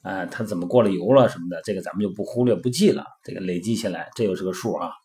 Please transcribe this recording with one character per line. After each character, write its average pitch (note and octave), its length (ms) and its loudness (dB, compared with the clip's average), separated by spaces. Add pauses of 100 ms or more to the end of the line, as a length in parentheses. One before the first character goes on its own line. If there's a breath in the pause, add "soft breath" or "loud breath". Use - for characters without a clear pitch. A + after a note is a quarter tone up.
呃， F#2+ 240 -6
它 A2 180 -6
怎 G#2 140 -4
么 F2 100 -4
过 A#2+ 140 6
了 G#2 80 4
油 F#2 240 -2
了 B2 160 8
什 - 80 -12
么 E2+ 100 -8
的， F2 160 -6
这 G#2 100 -4
个 F#2+ 60 -4
咱 - 120 -10
们 G2 100 -2
就 G2+ 80 0
不 G2 140 -6
忽 A#2+ 200 0
略 A#2+ 100 4
不 - 140 -2
计 E3+ 220 4
了， - 160 -2 (180)
这 - 80 -12
个 - 80 -8
累 F2+ 180 -2
积 G#2 160 -2
起 G#2 140 -2
来， E2+ 260 -6
这 A#2 100 0
又 F#2 120 2
是 F#2 80 -6
个 F#2 80 -2
数 F#2+ 220 -2
啊。 E2 160 -4 (140)